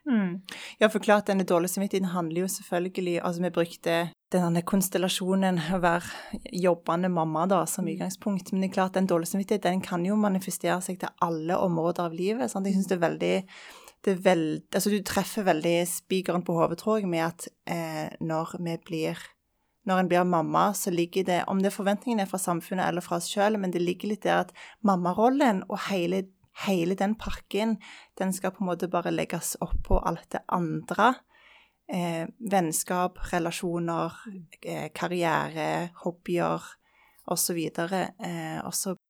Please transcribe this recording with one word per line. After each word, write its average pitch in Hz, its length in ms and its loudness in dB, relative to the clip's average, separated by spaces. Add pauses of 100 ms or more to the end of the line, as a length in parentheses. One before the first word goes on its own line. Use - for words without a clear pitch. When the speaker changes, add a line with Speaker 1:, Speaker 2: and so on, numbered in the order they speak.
Speaker 1:
Mm. 196 360 0 (400)
Ja, 214 80 8
for 208 100 0
klart, 208 280 4
denne 190 180 2
dårlige 175 240 2 (100)
samvittigheten 190 320 0
handler 170 300 -2
jo 190 60 -2
selvfølgelig, 180 760 -2
altså, 175 180 -2
vi 180 80 2
brukte 170 600 0 (180)
denne 175 320 2
konstellasjonen 185 960 2 (140)
å 190 80 0
være 175 320 2 (420)
jobbende 175 560 2
mamma 160 380 2
da, 185 160 4
som 180 220 -2
Speaker 2:
Mm. 190 120 -2
Speaker 1:
utgangspunkt. 185 540 -4
Men 190 100 0
det 190 100 0
er - 100 -12
klart, 185 120 0
den 190 140 2
dårlige 170 200 2 (100)
samvittigheten, 202 240 0 (100)
den 185 100 0
kan 175 240 -2
jo 202 120 2
manifestere 185 680 0
seg 180 160 -6
til - 100 -6 (120)
alle 165 360 0
områder 170 460 2
av 170 80 -2
livet, 208 400 -2
sant? 196 140 -4
Jeg 196 100 2
synes 190 120 2
det 180 140 0
er 160 80 4
veldig, 180 380 0 (560)
det 196 140 2
er 185 40 -6 (140)
veld-, 156 280 -2 (100)
altså, 196 160 2
du 208 120 2
treffer 196 440 -2
veldig 170 420 4
spikeren 180 560 -2
på 175 120 -2
hodet, 165 220 2
tror 220 220 0
jeg, 196 80 -2
med 165 180 0
at, - 220 -6 (200)
eh, 160 420 -4 (100)
når 160 420 -4
vi 165 240 -4
blir, 165 320 -4 (680)
når 185 140 2
en 185 80 2
blir 175 140 4
mamma, 165 500 4
så - 200 -2
ligger 170 320 0
det, 180 220 2
om 196 160 0
det 202 100 2
forventningen 208 460 0
er 196 60 2
fra 196 120 -6
samfunnet 175 500 -2
eller 170 140 0
fra - 140 -4
oss 170 180 -4
selv, 208 260 4
men 185 120 0
det 175 100 0
ligger 180 280 -2
litt 214 120 -4
der 175 200 4
at 180 100 -4 (320)
mammarollen 202 840 4
og 202 120 -4 (100)
hele, 190 380 0 (400)
hele 185 280 2
den 202 200 0
pakken, - 640 -2 (380)
den 190 140 0
skal 185 200 -2
på - 100 -8
en 185 60 0
måte 175 220 -2
bare 175 220 0
legges 165 500 -4
opp - 200 0
på - 240 4
alt 170 240 -4
det - 200 -4
andre. 180 680 2 (760)
Eh, 170 360 -2 (120)
vennskap, 180 760 0 (160)
relasjoner, 170 800 -2 (500)
eh, 156 280 -8
karriere, 160 1000 -2 (140)
hobbyer, 170 580 -2 (640)
og 175 100 -2
så - 180 0
videre. 170 640 -2
Eh, 160 440 -6
og - 100 -8
så, 185 220 -4 (140)